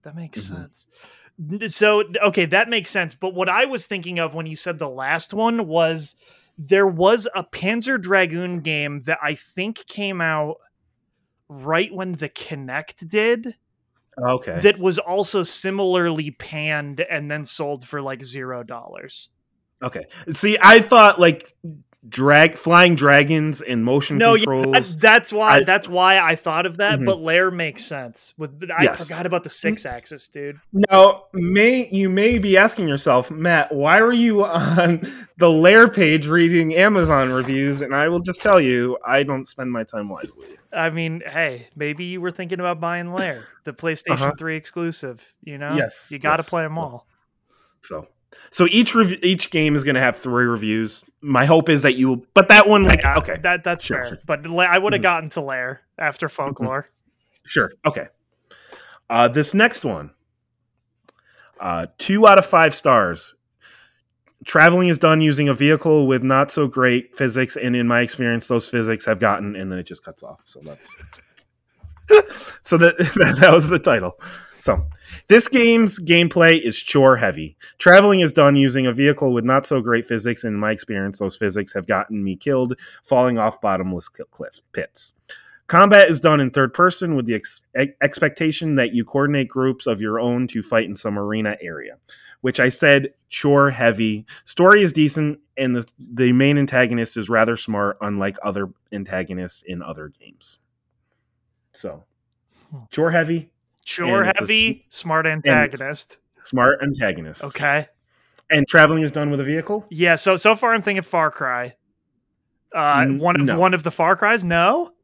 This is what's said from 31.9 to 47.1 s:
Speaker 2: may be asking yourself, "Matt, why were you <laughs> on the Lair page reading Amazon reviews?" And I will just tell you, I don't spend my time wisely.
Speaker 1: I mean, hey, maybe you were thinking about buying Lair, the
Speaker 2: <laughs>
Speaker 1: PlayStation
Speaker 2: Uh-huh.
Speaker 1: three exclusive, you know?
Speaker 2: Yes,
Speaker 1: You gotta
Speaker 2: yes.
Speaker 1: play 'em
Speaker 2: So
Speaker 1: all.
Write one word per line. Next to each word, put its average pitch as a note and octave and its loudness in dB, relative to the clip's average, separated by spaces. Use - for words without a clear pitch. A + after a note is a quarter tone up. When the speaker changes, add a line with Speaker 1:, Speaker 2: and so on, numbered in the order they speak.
Speaker 2:
may G#3+ 0
be F#3+ 2
asking G3+ 2
yourself, C3+ 0
"Matt, D#3 -2
why D#3+ 4
were A#3+ 2
you A3+ 2
<laughs> - -2
on E3+ 0
the E3+ 6
Lair F#3+ 8
page D#3 0
reading E3 2
Amazon E3 2
reviews?" C3+ -2
And C3+ -6
I D3+ 0
will F3 -2
just F3 -8
tell G3 6
you, B2 0
I C3+ 0
don't C3+ -6
spend B2+ -10
my A#2 -6
time G#2 -12
wisely. - -16
Speaker 1:
I E3 -2
mean, E3 -8
hey, C#3 -6
maybe D3 -8
you F3+ -10
were F3+ -6
thinking F3+ -10
about F3 -6
buying F3 -8
Lair, D#3 -8
the D3 -12
Speaker 2:
<laughs> - -18
Speaker 1:
PlayStation E3 -8
Speaker 2:
Uh-huh. C#3 -2
Speaker 1:
three D#3+ -10
exclusive, D#3 -12
you D3 -18
know? C#3+ -10
Speaker 2:
Yes, - -6
Speaker 1:
You D3 -14
gotta D#3 -2
Speaker 2:
yes. - -12
Speaker 1:
play E3 -4
'em D#3 -10
Speaker 2:
So E3 -8
Speaker 1:
all. B2+ -14